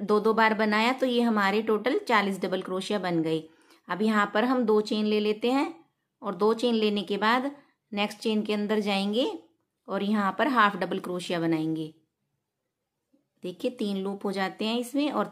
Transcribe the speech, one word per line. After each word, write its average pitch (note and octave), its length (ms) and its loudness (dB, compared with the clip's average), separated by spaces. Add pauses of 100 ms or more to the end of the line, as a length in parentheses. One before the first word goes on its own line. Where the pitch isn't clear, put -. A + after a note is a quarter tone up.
दो G#3 180 4
दो A3 140 4
बार A3 200 6
बनाया, G#3+ 380 2
तो C4 140 0
ये A#3+ 140 2
हमारे G#3+ 420 2
टोटल A3+ 360 0 (100)
चालीस G3 320 2
डबल F#3+ 220 -2
क्रोशिया F#3 360 -4
बन F3 240 -2
गए। D#3+ 200 -2 (460)
अब F3+ 140 -4
यहाँ G#3 320 2
पर A3 100 2
हम B3+ 200 2
दो G#3+ 160 4
चेन G#3+ 240 -2
ले G#3+ 160 2
लेते G#3+ 300 0
हैं C#4+ 240 0 (480)
और G3+ 120 -6
दो G#3+ 200 2
चेन A#3 200 0
लेने G#3 280 0
के G3+ 140 -4
बाद B3 340 0 (420)
नेक्स्ट G#3+ 260 -2
चेन G#3+ 240 0
के G#3 100 -4
अंदर G#3 280 0
जाएंगे G#3 500 0 (580)
और G3 140 -4
यहाँ G3+ 360 0
पर A#3 100 2
हाफ G#3+ 280 4
डबल F#3 220 -2
क्रोशिया F3+ 420 -4
बनाएंगे। D#3+ 520 -2 (1500)
देखिए, F3+ 260 -6
तीन G#3 280 -2
लूप G3 260 -4
हो G3 80 -2
जाते F#3+ 320 -4
हैं A3+ 140 -2
इसमें C4+ 320 -2
और G#3+ 220 -2